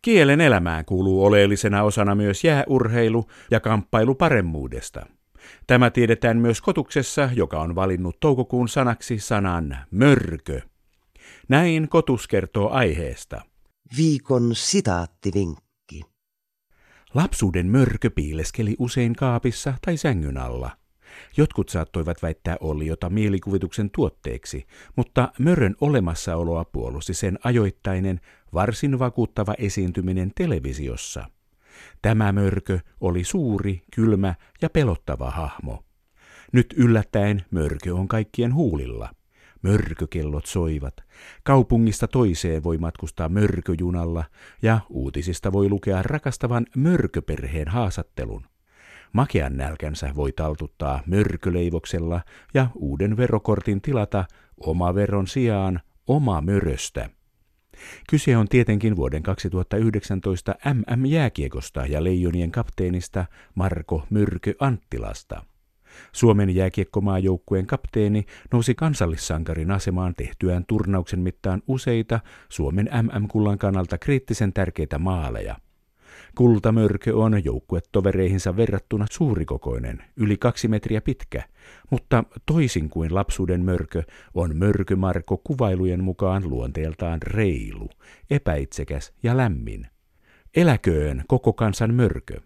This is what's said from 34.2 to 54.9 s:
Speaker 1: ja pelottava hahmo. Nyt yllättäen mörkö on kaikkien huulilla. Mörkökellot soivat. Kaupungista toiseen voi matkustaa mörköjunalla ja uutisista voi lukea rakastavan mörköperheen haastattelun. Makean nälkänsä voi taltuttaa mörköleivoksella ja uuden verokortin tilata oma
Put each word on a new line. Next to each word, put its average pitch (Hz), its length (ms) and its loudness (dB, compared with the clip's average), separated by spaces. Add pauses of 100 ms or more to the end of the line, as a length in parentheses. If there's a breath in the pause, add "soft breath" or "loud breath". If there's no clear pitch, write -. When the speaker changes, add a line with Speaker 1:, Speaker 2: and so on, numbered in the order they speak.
Speaker 1:
ja 160 80 0
pelottava 76 600 0
hahmo. 76 520 -8 (680 loud breath)
Nyt 123 240 4
yllättäen 104 760 4
mörkö 78 440 -2
on 92 120 -2
kaikkien 117 460 -2
huulilla. 67 560 -2 (520 soft breath)
Mörkökellot 78 840 -2
soivat. 78 480 -4 (500 loud breath)
Kaupungista 117 640 4
toiseen 85 560 0
voi 82 140 0
matkustaa 82 520 -6
mörköjunalla 87 920 -2 (380 loud breath)
ja 113 180 4 (100)
uutisista 76 600 -4
voi 98 180 2
lukea 98 340 0
rakastavan 120 640 -2 (100)
mörköperheen 78 920 -2
haastattelun. 87 800 -6 (680 loud breath)
Makean 76 440 0
nälkänsä 76 580 -6
voi 71 160 -2
taltuttaa 76 760 -6
mörköleivoksella 87 1160 -2 (320 loud breath)
ja 131 220 2
uuden 104 420 -2
verokortin 107 640 0
tilata 104 440 -2 (320 soft breath)
oma 87 380 0